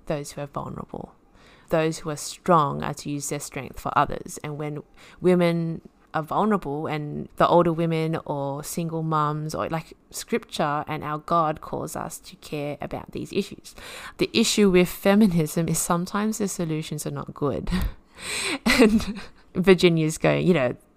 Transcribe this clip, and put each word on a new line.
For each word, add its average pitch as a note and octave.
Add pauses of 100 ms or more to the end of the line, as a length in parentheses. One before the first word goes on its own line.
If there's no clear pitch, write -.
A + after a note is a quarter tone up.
those D3
who -
are C#3+
vulnerable, - (540)
those D#3+
who D#3+
are D3
strong D3+
are D3
to -
use C#3+
their D3
strength -
for -
others. -
And D3
when D3 (380)
women E3+ (300)
are D#3+
vulnerable D#3
and D3
the -
older E3+
women D#3+
or C#3+
single E3
mums, D3+
or, F#2
like, D#3+ (180)
scripture D3+
and D3+
our D3+
God D#3
calls -
us -
to -
care D3
about -
these -
issues. - (420)
The -
issue G#3+
with F3+
feminism E3+
is E3
sometimes G3+
the G3+
solutions D#3
are D3+
not C#3+
good. -
<laughs> F#3 (1000)
And G#3+ (340)
Virginia's E3+
going, D3
you F3+
know, C3+ (200)